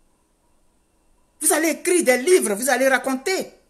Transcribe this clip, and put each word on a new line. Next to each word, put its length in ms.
Vous 140
allez 160
écrire 340
des 140
livres, 380
vous 140
allez 200
raconter. 640